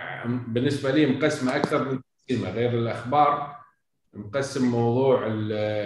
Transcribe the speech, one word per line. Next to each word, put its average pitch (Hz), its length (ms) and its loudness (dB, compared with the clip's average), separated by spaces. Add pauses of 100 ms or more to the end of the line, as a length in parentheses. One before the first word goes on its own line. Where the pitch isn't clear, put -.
(260)
بالنسبة 123 640 -2
لي 151 160 4
مقسمة 131 500 0
أكثر 143 320 0
من 131 140 -4
تقسيمة، 104 480 -6
غير 117 280 0
الأخبار 123 760 0 (560)
مقسم 127 580 -2
موضوع 120 560 4
ال-، 107 260 -2 (340)